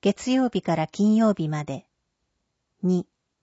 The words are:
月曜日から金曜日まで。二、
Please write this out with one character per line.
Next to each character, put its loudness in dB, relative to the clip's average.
月 -2
曜 2
日 -4
か -2
ら -2
金 2
曜 4
日 -4
ま -6
で。 -10
二、 0